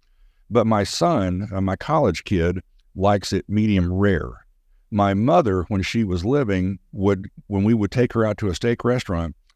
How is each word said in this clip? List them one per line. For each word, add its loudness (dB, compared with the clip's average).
But 2
my 2
son, -2
uh, -4
my 0
college 0
kid, 0
likes 0
it -2
medium 2
rare. 0
My 2
mother, 2
when -2
she -2
was -2
living, 0
would, 0
when 0
we 4
would 0
take 0
her 2
out -2
to -2
a -2
steak -2
restaurant, -2